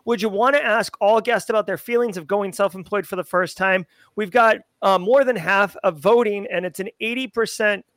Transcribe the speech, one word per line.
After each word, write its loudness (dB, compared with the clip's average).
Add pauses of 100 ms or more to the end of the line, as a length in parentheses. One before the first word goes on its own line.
Would -2
you 0
wanna 2
ask 0
all 4
guests -2
about 0
their -4
feelings -2
of -12
going -2
self-employed -4
for -8
the -6
first -2
time? 0 (300)
We've -4
got, 4 (240)
uh, 4
more 4
than 0
half 0
of 0
voting, 2
and -4
it's -8
an -6 (100)
eighty -4
percent -2 (120)